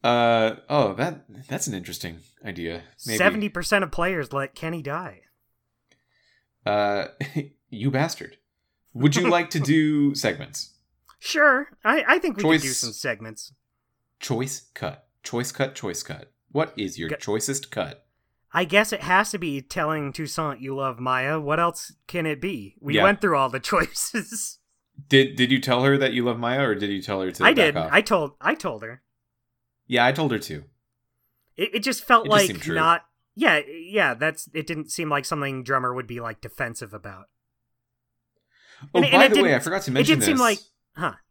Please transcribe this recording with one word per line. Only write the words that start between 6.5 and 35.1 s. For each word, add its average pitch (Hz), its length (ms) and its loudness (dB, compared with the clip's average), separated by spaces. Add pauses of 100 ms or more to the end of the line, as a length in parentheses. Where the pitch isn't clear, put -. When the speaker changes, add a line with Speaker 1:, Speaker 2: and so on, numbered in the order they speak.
Speaker 1:
Uh, 101 420 0 (320)
<laughs> - 300 -12
you 120 220 -4
bastard. - 460 -4 (580)
Would 139 220 4
you 175 120 2
like 170 220 2
to 160 100 -2
do 147 540 2
<laughs> - 0 -
segments? - 600 -6 (440)
Speaker 2:
Sure. 285 520 2 (140)
I, 254 220 2
I 320 140 4
think 285 160 -2
we 196 80 -4
could 160 180 4
do 135 60 -4
Speaker 1:
Choice 127 100 -2
Speaker 2:
some 117 140 -4
segments. 110 600 -8 (680)
Speaker 1:
Choice 127 540 -6
cut. - 340 -10 (160)
Choice 123 260 -4
cut, 135 240 -4
choice - 300 -8
cut. - 280 -16 (200)
What 151 240 -2
is 98 200 -6
your 82 120 -8
Speaker 2:
Go- 151 80 -6
Speaker 1:
choicest 110 560 -4
cut? - 340 -8 (480)
Speaker 2:
I 175 100 0
guess 202 280 2
it 202 100 -8
has 185 300 2
to 208 60 -8
be 147 220 -4
telling 151 520 -4
Toussaint 151 480 -6
you 135 160 -8
love 131 240 -6
Maya. 127 400 -2
What 151 200 -2
else 170 320 -2 (140)
can 170 180 -4
it 151 160 -4
be? 135 400 -8
We 143 140 -4
Speaker 1:
Yeah. - 80 6
Speaker 2:
went 202 180 4
through 175 160 2
all 135 140 2
the 127 100 -6
<laughs> - 0 -
choices. - 1000 -4 (480)
Speaker 1:
Did, 135 280 4
did 123 140 2
you 131 100 4
tell 127 220 2
her 139 160 4
that 131 140 2
you 120 120 0
love 117 140 0
Maya, 127 300 0
or 107 80 2
did 101 140 -4
you 98 120 -2
tell 95 180 -4
her 92 120 -2
to - 120 -4
Speaker 2:
I 202 40 8
Speaker 1:
back 277 80 6
Speaker 2:
did. 160 200 4
Speaker 1:
off? 80 160 -2
Speaker 2:
I 175 80 6
told, 170 400 0
I 202 140 0
told 120 300 -8
her. 113 180 -16 (880)
Speaker 1:
Yeah, 120 140 4
I 127 80 6
told 139 200 0
her 110 60 0
too. 76 260 -10 (920)
Speaker 2:
It, 202 200 -4
it - 60 0
just 262 220 -4
felt 233 220 4
Speaker 1:
It - 20 -6
just 214 100 4
Speaker 2:
like 196 100 4
Speaker 1:
seemed 156 140 -8
true. 156 120 -4
Speaker 2:
not. 165 320 2 (280)
Yeah, 208 320 4
yeah. 170 480 -2
That's. 151 380 -4
It 156 140 -8
didn't 156 240 -8
seem 160 180 -6
like 143 160 0